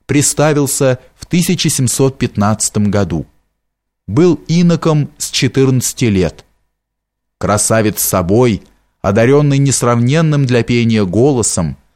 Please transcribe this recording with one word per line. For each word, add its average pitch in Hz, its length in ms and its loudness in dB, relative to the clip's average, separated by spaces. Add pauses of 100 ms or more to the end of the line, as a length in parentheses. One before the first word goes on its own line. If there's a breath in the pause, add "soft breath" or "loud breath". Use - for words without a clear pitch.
приставился 143 920 0 (160 loud breath)
в - 100 -20
тысяча 170 440 -2
семьсот 135 480 0
пятнадцатом 107 720 -2
году. 85 360 -2 (840)
Был 151 400 2
иноком 165 720 0
с - 120 -10
четырнадцати 131 760 0
лет. 95 400 -2 (920)
Красавец 104 640 -2
собой, 98 600 0 (380)
одаренный 135 580 2
несравненным 139 840 0
для 120 180 0
пения 113 420 0
голосом, 98 720 0 (180)